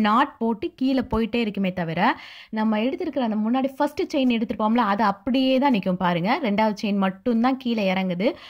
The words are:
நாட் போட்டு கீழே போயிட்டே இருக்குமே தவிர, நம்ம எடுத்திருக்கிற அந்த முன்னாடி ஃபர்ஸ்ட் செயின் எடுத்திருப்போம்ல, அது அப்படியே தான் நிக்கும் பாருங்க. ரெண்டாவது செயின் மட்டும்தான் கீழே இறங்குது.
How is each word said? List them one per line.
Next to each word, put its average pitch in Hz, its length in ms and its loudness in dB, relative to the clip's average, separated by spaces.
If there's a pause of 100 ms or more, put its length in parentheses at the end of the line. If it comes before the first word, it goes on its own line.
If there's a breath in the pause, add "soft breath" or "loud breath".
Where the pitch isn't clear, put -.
நாட் 220 360 4
போட்டு 226 380 -2
கீழே 262 300 0
போயிட்டே 226 360 -2
இருக்குமே 208 320 -2
தவிர, 170 280 -4 (520 loud breath)
நம்ம 214 280 0
எடுத்திருக்கிற 277 440 -2
அந்த 214 140 -2
முன்னாடி 254 320 0
ஃபர்ஸ்ட் 294 360 -2
செயின் 262 280 2
எடுத்திருப்போம்ல, 226 520 0
அது 202 180 0
அப்படியே 262 540 0
தான் 269 160 4
நிக்கும் 185 260 0
பாருங்க. 175 300 0 (100)
ரெண்டாவது 214 360 0
செயின் 202 240 -2
மட்டும்தான் 233 580 0
கீழே 233 280 -2
இறங்குது. 185 420 0 (220 loud breath)